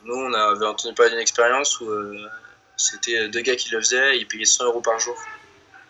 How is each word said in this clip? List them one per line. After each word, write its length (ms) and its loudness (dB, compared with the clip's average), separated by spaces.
Nous, 100 -6
on 200 -4
avait 320 2
entendu 280 -6
parler 180 6
d'une 80 -2
expérience 600 2
où, 100 -8
euh, 260 -6
c'était 520 -2
deux 140 -4
gars 140 0
qui 140 -6
le 100 -2
faisaient, 380 4
ils 80 -6
payaient 200 -8
cent 180 4
euros 160 2
par 200 0
jour. 160 -4